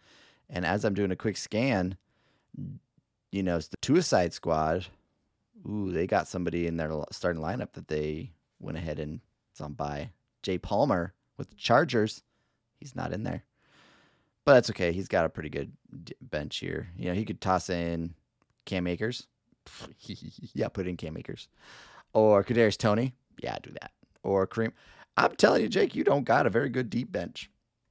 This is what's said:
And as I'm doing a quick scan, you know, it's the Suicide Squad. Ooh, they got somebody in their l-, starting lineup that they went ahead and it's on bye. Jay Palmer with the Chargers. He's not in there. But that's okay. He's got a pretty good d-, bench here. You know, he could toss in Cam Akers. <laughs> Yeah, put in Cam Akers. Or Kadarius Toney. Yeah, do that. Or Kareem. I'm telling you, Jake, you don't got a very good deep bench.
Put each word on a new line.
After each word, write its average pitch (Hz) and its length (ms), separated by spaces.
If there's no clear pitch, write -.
And - 160
as 101 200
I'm 104 80
doing 98 180
a 92 40
quick 101 220
scan, 104 600
you 98 120
know, 87 140
it's 80 100
the - 160
Suicide 123 500
Squad. 80 540
Ooh, 104 240
they 87 160
got 92 200
somebody 87 400
in 82 100
their 80 120
l-, 78 220
starting 85 300
lineup 90 320
that 87 160
they 78 420
went - 180
ahead 78 220
and 78 200
it's - 100
on 73 120
bye. 73 380
Jay 92 140
Palmer 101 560
with - 120
the - 60
Chargers. 120 680
He's - 160
not 82 160
in 107 120
there. 120 200
But 143 80
that's 120 160
okay. 90 240
He's 92 160
got 87 160
a 78 40
pretty 78 200
good 71 240
d-, - 160
bench - 360
here. 82 380
You 85 140
know, 87 40
he 107 120
could - 160
toss 92 280
in 85 440
Cam 90 220
Akers. 87 440
<laughs> - 760
Yeah, 107 160
put 92 180
in 90 80
Cam 82 220
Akers. - 320
Or 107 300
Kadarius 113 340
Toney. 117 360
Yeah, 58 180
do - 100
that. - 100
Or 98 240
Kareem. 113 240
I'm - 180
telling - 280
you, 214 40
Jake, - 280
you - 100
don't 139 180
got 131 240
a - 20
very 120 200
good 123 200
deep 113 220
bench. 90 380